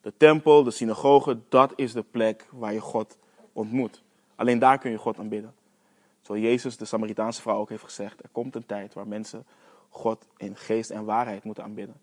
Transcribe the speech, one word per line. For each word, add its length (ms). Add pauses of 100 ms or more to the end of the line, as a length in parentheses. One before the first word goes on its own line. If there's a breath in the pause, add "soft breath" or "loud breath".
de 160
tempel, 460
de 80
synagoge, 640 (120)
dat 260
is 180
de 180
plek 400
waar 220
je 60
God 380 (360 soft breath)
ontmoet. 500 (320)
Alleen 240
daar 180
kun 140
je 60
God 220
aanbidden. 340 (680)
Zoals 200
Jezus 360
de 80
Samaritaanse 560
vrouw 180
ook 100
heeft 140
gezegd, 400
er 80
komt 240
een 100
tijd 280
waar 140
mensen 380 (440 soft breath)
God 380 (100)
in 180
geest 340
en 160
waarheid 380
moeten 200
aanbidden. 400